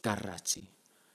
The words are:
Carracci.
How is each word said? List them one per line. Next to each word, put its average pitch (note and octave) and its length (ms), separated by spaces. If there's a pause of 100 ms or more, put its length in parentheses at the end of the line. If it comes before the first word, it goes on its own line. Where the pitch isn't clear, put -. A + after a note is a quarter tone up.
Carracci. G2 680 (460)